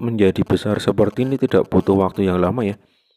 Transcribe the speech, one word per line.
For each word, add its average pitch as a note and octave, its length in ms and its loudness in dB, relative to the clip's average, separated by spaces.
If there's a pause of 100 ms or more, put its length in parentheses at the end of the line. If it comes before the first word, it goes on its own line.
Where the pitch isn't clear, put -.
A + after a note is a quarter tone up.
menjadi G#2+ 400 2
besar G#2 400 -2
seperti G#2 400 0
ini C3 180 -2
tidak - 300 0
butuh G2 240 2
waktu G2 320 0
yang F2+ 160 0
lama G#2 240 0
ya, G2+ 100 -4 (400)